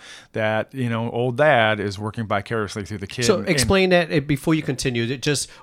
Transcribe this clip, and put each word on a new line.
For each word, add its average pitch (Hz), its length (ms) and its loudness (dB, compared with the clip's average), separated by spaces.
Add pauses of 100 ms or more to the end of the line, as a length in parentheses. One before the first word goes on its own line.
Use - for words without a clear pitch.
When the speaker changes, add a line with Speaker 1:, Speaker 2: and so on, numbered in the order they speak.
(320)
Speaker 1:
that, 110 420 -2
you 123 160 -4
know, 117 220 -4
old 120 260 -2
dad 117 420 6
is 101 200 -4
working 107 260 -6
vicariously 104 600 -4
through 104 140 -10
the 95 80 -8
kid 123 180 -4
Speaker 2:
So 196 100 4
Speaker 1:
and, - 120 -4
and - 20 0
Speaker 2:
explain 185 400 2
that, 175 220 2
uh, 170 100 2
before 147 320 0
you 156 80 2
continue, 127 460 -2
that 131 140 -6
just 147 280 -2 (140)